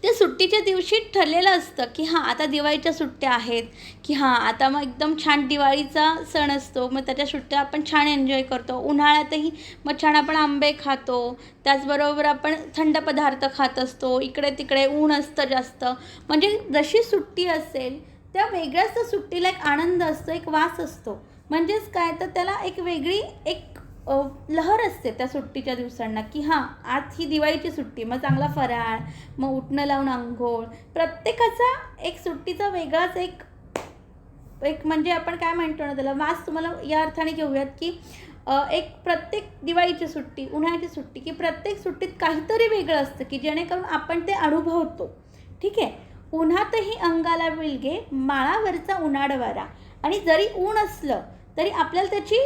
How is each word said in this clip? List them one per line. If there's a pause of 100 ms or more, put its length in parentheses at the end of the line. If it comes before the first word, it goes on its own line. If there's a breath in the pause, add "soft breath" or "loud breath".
ते
सुट्टीच्या
दिवशी (200)
ठरलेलं
असतं (120)
की
हां,
आता
दिवाळीच्या
सुट्ट्या
आहेत, (420 loud breath)
की
हां,
आता
मग
एकदम (100)
छान
दिवाळीचा (100)
सण
असतो,
मग
त्याच्या
सुट्ट्या
आपण (100)
छान
एन्जॉय
करतो.
उन्हाळ्यातही (340 loud breath)
मग
छान
आपण
आंबे (120)
खातो, (240 loud breath)
त्याचबरोबर
आपण (200)
थंड
पदार्थ (100)
खात
असतो,
इकडे
तिकडे
ऊन
असतं
जास्त. (420 loud breath)
म्हणजे (120)
जशी
सुट्टी
असेल (240 loud breath)
त्या
वेगळ्याच
त्या
सुट्टीला
एक
आनंद
असतो,
एक
वास
असतो. (240 loud breath)
म्हणजेच
काय,
तर
त्याला (100)
एक
वेगळी (240)
एक, (440)
अ, (280)
लहर
असते
त्या
सुट्टीच्या
दिवसांना
की
हां,
आज (180)
ही
दिवाळीची
सुट्टी,
मग
चांगला
फराळ, (400 loud breath)
मग
उठणं
लावून
आंघोळ.
प्रत्येकाचा (220)
एक
सुट्टीचा
वेगळाच
एक, (1300)
एक
म्हणजे
आपण
काय
म्हणतो
ना
त्याला,
वास
तुम्हाला (160)
या
अर्थाने
घेऊयात
की, (460 loud breath)
अ,
एक
प्रत्येक (140)
दिवाळीची
सुट्टी,
उन्हाळ्याची
सुट्टी,
की
प्रत्येक
सुट्टीत (120)
काहीतरी
वेगळं
असतं
की
जेणेकरून
आपण
ते
अनुभवतो. (440 loud breath)
ठीक
आहे, (240 loud breath)
उन्हातही
अंगाला
विलगे
माळावरचा
उन्हाळ
वारा. (380 loud breath)
आणि
जरी
ऊन
असलं (360 loud breath)
तरी
आपल्याला
त्याची (100)